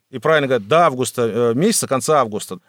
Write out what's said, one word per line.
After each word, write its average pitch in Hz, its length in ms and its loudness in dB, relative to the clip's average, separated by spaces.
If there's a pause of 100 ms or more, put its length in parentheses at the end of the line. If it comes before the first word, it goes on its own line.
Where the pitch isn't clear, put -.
и 131 80 -12
правильно 147 300 0
говорят, 120 200 -2
до 160 200 4
августа, 127 340 -2
э, 117 320 0
месяца, 165 340 0
конца 139 340 0
августа, 104 360 -6 (120)